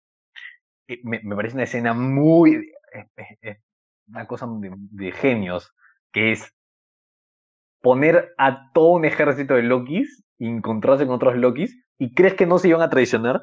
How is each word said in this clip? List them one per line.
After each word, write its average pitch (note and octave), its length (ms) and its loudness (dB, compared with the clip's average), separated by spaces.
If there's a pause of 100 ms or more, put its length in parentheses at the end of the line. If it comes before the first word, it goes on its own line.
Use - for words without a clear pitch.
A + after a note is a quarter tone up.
(880)
eh, A#2+ 160 -14
me, A2+ 200 -8
me G#2 120 -8
parece A2 200 -8
una C3 80 -4
escena A#2 300 -4
muy, D3 640 4
eh, - 500 -14 (120)
eh, G#2+ 240 -20
eh, G#2 160 -16 (500)
una A2+ 200 -16
cosa B2 200 -12 (120)
de, G2 120 -12 (200)
de G2 200 -10
genios, G2+ 640 -4 (400)
que A2 180 0
es - 220 -8 (1300)
poner D3+ 560 2
a C3 360 -2
todo E3 200 6
un E3 120 0
ejército C#3 500 0
de A#2+ 80 4
Lokis, C3 600 -4 (160)
encontrarse A#2 680 -2
con B2+ 100 -4
otros B2 200 0
Lokis, B2 420 -2 (200)
y B2 160 -6
crees F#3+ 220 4
que G3 100 2
no F3 140 2
se F3+ 100 2
iban E3 120 4
a D#3+ 80 0
traicionar, B2 540 0